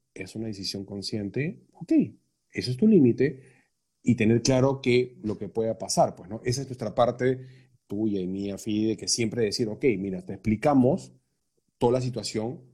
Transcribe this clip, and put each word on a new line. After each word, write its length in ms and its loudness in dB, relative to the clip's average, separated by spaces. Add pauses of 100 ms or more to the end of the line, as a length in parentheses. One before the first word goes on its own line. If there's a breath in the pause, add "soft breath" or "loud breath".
(140)
Es 220 -14
una 120 -8
decisión 380 -8
consciente, 880 -8
ok, 180 -10 (600)
eso 200 -4
es 60 -6
tu 100 4
límite, 540 4 (600 loud breath)
y 120 4
tener 260 4
claro 400 2
que 420 0
lo 140 -4
que 120 -10
pueda 280 -2
pasar, 380 0
pues, 140 -18
¿no? 140 -10
Esa 180 -2
es 60 -10
nuestra 260 -8
parte 540 0 (400 loud breath)
tuya 320 -2
y 80 -4
mía, 300 -6
Fide, 400 -2
que 100 -12
siempre 380 0
decir, 240 -2
ok, 140 -6 (140)
mira, 280 -6
te 80 -10
explicamos 800 2 (640)
toda 160 2
la 80 0
situación 600 -6 (120)